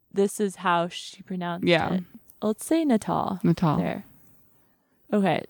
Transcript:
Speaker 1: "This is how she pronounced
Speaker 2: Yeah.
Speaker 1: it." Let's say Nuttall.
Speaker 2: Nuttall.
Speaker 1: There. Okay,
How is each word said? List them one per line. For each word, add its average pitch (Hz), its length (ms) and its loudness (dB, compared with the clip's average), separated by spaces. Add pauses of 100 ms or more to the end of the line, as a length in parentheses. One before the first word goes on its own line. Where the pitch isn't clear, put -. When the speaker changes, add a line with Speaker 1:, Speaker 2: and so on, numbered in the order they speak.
(140)
Speaker 1:
"This 196 280 0
is 196 160 -2
how 175 320 0
she - 340 -14
pronounced 175 420 -6
Speaker 2:
Yeah. 170 300 4
Speaker 1:
it." 185 80 -2 (380)
Let's 214 240 -2
say 330 200 2
Nuttall. 196 580 0
Speaker 2:
Nuttall. 165 340 2
Speaker 1:
There. 170 260 -4 (1080)
Okay, 196 360 2